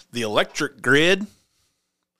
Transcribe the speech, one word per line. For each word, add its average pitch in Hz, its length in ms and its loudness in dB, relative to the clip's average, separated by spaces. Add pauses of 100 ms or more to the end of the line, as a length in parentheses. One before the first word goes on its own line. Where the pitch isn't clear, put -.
(120)
the 120 120 -6
electric 135 580 -4
grid, 170 440 2 (960)